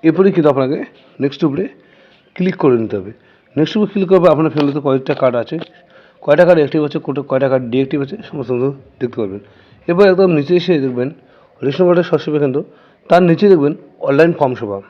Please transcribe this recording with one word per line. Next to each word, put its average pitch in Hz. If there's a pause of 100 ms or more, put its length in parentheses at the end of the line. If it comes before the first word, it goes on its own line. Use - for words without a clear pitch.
এরপরে 170
কিন্তু 151
আপনাকে 135 (460)
নেক্সট 139
উপরে 147 (720)
ক্লিক 180
করে 131
নিতে 107
হবে। 95 (460)
নেক্সট 151
উপরে 214
ক্লিক 190
করার 185
পর 175
আপনার 156
ফ্যামিলিতে 143
কয়টা 135
কার্ড 127
আছে, 160 (680)
কয়টা 151
কার্ড 175
অ্যাক্টিভ 151
আছে, 156
কোটা-, 139
কয়টা 135
কার্ড 131
ডিঅ্যাক্টিভ 135
আছে 147 (120)
সমস্ত 131
কিছু 131 (300)
দেখতে 123
পারবেন। 101 (480)
এরপর 175
একদম 190 (100)
নিচে 143
এসে 180 (120)
দেখবেন 127 (580)
রেশন 143
কার্ডের 175
স্বশিক্ষা 151
কেন্দ্র, 135 (500)
তার 175
নিচে 165
দেখবেন 147 (360)
অনলাইন 156
ফর্ম 139
সেবা। 101 (120)